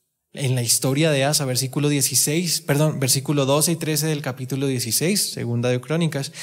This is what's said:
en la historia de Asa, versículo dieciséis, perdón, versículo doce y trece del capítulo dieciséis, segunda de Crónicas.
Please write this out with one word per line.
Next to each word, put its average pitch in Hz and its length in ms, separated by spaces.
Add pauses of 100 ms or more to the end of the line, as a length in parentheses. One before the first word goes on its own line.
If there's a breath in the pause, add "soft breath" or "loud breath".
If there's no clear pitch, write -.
(340)
en 127 200
la 123 80
historia 139 480
de 139 140
Asa, 147 220
versículo 127 420
dieciséis, 147 720
perdón, 151 400
versículo 139 460
doce 151 260
y 160 40
trece 156 300
del 156 140
capítulo 131 460
dieciséis, 135 680
segunda 120 380
de 123 100
Crónicas. 151 520 (100)